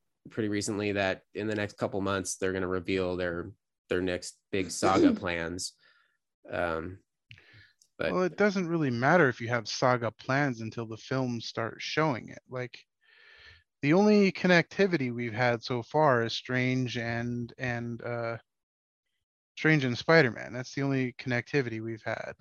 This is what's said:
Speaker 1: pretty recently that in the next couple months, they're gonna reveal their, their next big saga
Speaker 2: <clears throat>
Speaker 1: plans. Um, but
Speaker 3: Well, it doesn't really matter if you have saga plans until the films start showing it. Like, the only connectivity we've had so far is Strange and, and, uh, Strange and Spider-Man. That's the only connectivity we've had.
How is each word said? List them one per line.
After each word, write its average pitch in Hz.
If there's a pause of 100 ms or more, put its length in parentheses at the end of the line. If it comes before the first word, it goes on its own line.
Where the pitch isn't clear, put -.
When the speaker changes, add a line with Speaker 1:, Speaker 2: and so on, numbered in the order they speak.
(300)
Speaker 1:
pretty 107
recently 104
that 95 (120)
in 104
the 107
next 104
couple 104
months, 98
they're 92
gonna 92
reveal 90
their, 87 (380)
their 90
next 90 (140)
big 95
saga 95
Speaker 2:
<clears throat> -
Speaker 1:
plans. 85 (800)
Um, 87 (1000)
but -
Speaker 3:
Well, 185
it 170
doesn't 196
really 160
matter 139
if 117
you 117
have 117
saga 120
plans 131
until 113
the 110
films 127
start -
showing 139
it. - (100)
Like, 123 (1040)
the 143
only 202
connectivity 170
we've 120
had 120
so 123
far 139
is 117
Strange 127
and, 117
and, 120
uh, 117 (1200)
Strange 156
and 123
Spider-Man. 127
That's 123
the 139
only 131
connectivity 120
we've 113
had. -